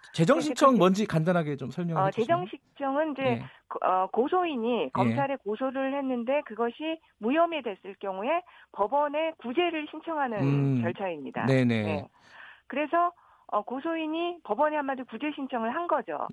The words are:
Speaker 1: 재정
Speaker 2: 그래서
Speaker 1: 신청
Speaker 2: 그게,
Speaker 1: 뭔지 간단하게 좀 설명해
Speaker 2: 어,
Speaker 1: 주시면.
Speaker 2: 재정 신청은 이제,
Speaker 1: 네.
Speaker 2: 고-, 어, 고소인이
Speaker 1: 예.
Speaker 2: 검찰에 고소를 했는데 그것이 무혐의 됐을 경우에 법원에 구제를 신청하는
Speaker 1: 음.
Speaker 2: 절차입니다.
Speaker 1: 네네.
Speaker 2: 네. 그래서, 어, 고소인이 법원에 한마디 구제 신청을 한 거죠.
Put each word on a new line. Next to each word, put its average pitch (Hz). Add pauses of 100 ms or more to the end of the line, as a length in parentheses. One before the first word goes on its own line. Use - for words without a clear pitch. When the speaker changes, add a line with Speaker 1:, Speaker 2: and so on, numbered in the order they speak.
(120)
Speaker 1:
재정 165
Speaker 2:
그래서 302
Speaker 1:
신청 277
Speaker 2:
그게, 226
Speaker 1:
뭔지 190
간단하게 160
좀 131
설명해 170
Speaker 2:
어, 190
Speaker 1:
주시면. 226
Speaker 2:
재정 339
신청은 285
이제, 262
Speaker 1:
네. 233 (260)
Speaker 2:
고-, -
어, 185
고소인이 254
Speaker 1:
예. 135
Speaker 2:
검찰에 262
고소를 262
했는데 262
그것이 240 (200)
무혐의 311
됐을 196
경우에 214 (300)
법원에 294
구제를 311
신청하는 294
Speaker 1:
음. 139
Speaker 2:
절차입니다. 147
Speaker 1:
네네. 120
Speaker 2:
네. 139 (580)
그래서, 339 (320)
어, -
고소인이 330
법원에 302
한마디 269
구제 240
신청을 247
한 349
거죠. 165